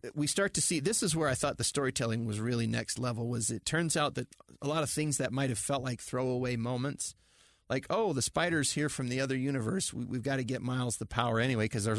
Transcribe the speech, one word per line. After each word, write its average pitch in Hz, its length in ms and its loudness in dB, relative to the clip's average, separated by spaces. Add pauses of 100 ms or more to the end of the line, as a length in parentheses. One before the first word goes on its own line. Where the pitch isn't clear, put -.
(140)
we 147 140 0
start 196 280 0
to 156 60 2
see, 160 200 2
this 202 220 2
is 160 120 2
where 156 140 2
I 127 60 2
thought 143 220 0
the 117 60 -2
storytelling 117 600 0
was 107 160 -2
really 117 260 0
next 113 320 -2
level, 120 300 -2
was 117 200 0
it 117 160 -4
turns 160 300 0
out 147 200 0
that - 120 -4 (340)
a 139 60 -2
lot 156 160 2
of 131 60 0
things 151 300 0
that 127 120 0
might 135 160 0
have 120 100 0
felt 135 260 -2
like 123 180 -4
throwaway 127 560 0
moments, 123 580 -4 (540)
like, 135 200 0
"Oh, 202 220 2
the 131 100 2
spider's 160 520 2
here 151 160 0
from 131 180 -4
the 127 140 0
other 131 160 0
universe. 135 560 0
We, 123 100 -4
we've 123 180 -4
gotta 131 220 0
get 123 180 -2
Miles 123 360 -2
the 113 80 -6
power 117 340 2
anyway, 117 300 2
'cause 107 180 0
our 110 120 2